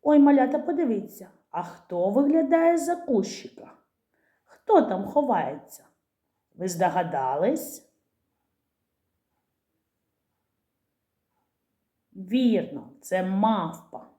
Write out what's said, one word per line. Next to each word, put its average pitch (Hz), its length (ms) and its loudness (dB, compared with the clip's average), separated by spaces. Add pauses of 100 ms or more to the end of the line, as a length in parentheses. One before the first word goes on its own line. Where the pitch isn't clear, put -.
Ой, 294 180 6
малята, 277 400 4
подивіться, 254 680 -4 (220)
а 175 120 -8
хто 175 460 -4
виглядає 320 680 2
за 339 180 -2
кущика? - 760 -6 (760)
Хто - 360 2
там 190 240 -4
ховається? 180 800 -4 (720)
Ви 180 120 -8
здогадались? 170 1200 -2 (4000)
Вірно, 202 760 -2 (120)
це 185 220 -4
мавпа. 190 840 -4 (120)